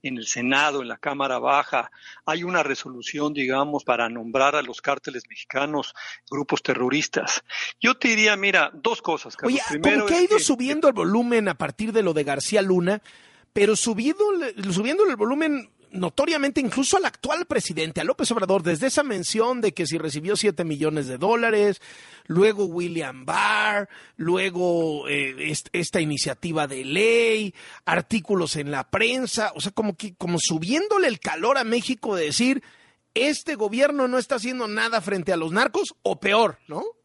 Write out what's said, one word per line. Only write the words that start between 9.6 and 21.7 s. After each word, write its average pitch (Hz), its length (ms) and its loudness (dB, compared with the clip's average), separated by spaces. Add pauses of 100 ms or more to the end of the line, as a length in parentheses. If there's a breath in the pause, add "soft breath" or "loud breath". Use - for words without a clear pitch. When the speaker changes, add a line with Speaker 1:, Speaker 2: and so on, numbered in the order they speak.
Speaker 1:
Primero 302 180 4
Speaker 2:
como 247 100 2
que 339 80 4
ha - 20 4
Speaker 1:
es 359 60 6
Speaker 2:
ido 415 140 6
Speaker 1:
que - 60 4
Speaker 2:
subiendo 285 440 2
el 247 80 6
volumen 214 520 2
a 175 120 0
partir 202 320 -4
de 220 100 4
lo 180 120 2
de 151 100 2
García 143 400 0
Luna, 185 400 2 (500 loud breath)
pero 208 220 4
subido, 254 500 0 (460)
subiéndole 294 400 2
el 240 60 -2
volumen 277 520 0 (220)
notoriamente 277 680 0
incluso 262 380 2
al 370 80 2
actual 302 400 -2
presidente, 160 560 -2
a - 20 -2
López - 280 0
Obrador, 190 320 2
desde 170 240 0
esa 294 140 2
mención 226 600 0
de 214 120 2
que 170 120 -4
si 156 120 -4
recibió 160 380 -4
siete 180 300 0
millones 151 420 -2
de 127 100 -8
dólares, 208 640 2 (460 loud breath)